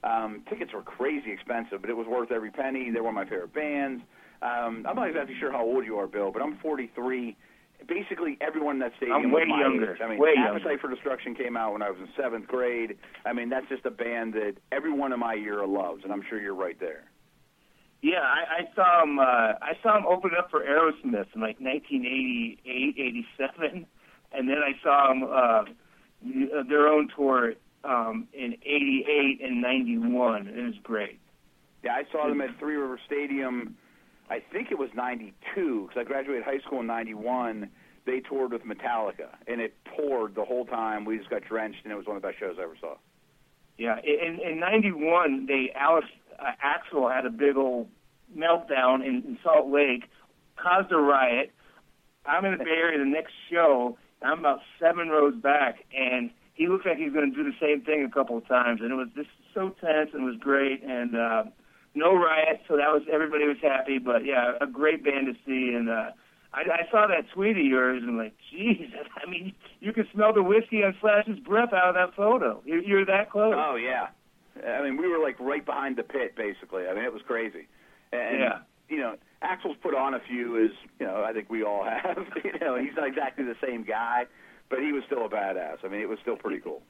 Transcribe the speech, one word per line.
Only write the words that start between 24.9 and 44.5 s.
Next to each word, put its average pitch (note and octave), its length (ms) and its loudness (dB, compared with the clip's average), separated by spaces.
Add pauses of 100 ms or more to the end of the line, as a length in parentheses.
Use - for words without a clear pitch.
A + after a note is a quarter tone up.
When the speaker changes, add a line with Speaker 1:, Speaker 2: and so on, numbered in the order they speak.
Speaker 2:
'em, C3 140 2
uh, A#2+ 400 4 (580)
y-, C3 320 -2
uh, D3 100 -2
their D3 260 6
own D3+ 260 4
tour, B2+ 380 2 (320)
um, A2+ 480 -2
in B2+ 320 -8
eighty-eight C#3 760 2
and B2+ 200 -4
ninety-one. A#2+ 880 0
It A#2 160 -10
was A2+ 180 -6
great. G#2+ 360 -6 (640)
Speaker 1:
Yeah, A#2+ 120 -4
I C#3 160 -4
saw D3+ 160 -2
them C#3+ 140 0
at B2+ 180 -6
Three D3+ 160 -4
River C3 300 -4
Stadium, C3+ 720 -4 (520)
I A#2 100 -6
think A3+ 300 -8
it - 80 -4
was C3+ 160 -4
ninety-two, A#2+ 920 -4
'cause - 100 -8
I B2 60 -4
graduated C3+ 400 -4
high C3+ 160 -4
school C3+ 220 -6
in A#2 60 -6
ninety-one. A2+ 840 -4 (360)
They B2+ 140 -2
toured C3 320 -2
with A#2 140 -6
Metallica, G#2+ 640 -4 (180)
and A#2+ 140 -6
it A2 140 -6 (100)
poured B2 500 -2
the G#2+ 80 -2
whole B2 220 -2
time. A2 400 -4
We A2 120 -2
just G2 120 -10
got G#2+ 140 -4
drenched, A2 420 -6
and G#2+ 80 -10
it - 20 -8
was F#2+ 100 -10
one G#2 120 -6
of F#2 40 -10
the G2 60 -6
best F2 120 -6
shows F#2 200 -6
I F#2 40 -6
ever D#2+ 180 -10
saw. D2+ 140 -10 (840)
Speaker 2:
Yeah, A#2 180 -2
i-, D3 320 0
in, E3+ 140 -8
in D#3+ 180 -6